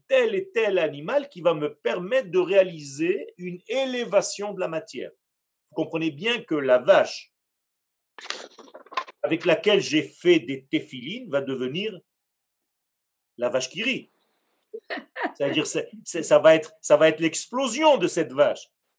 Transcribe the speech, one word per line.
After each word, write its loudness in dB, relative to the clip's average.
tel 2
et -6
tel 0
animal -4
qui -20
va 2
me -6
permettre -4
de 0
réaliser 0
une -12
élévation -2
de -10
la -4
matière. -10
Vous -20
comprenez -4
bien -4
que -6
la 4
vache 4
avec -2
laquelle 4
j'ai 0
fait 2
des -10
téphilines -8
va -2
devenir -6
la -4
vache -4
qui -8
rit. -6
C'est-à-dire, -2
c'est, -4
c'est, -6
ça 6
va 8
être, -4
ça 4
va 6
être 2
l'explosion 2
de 0
cette -2
vache. 0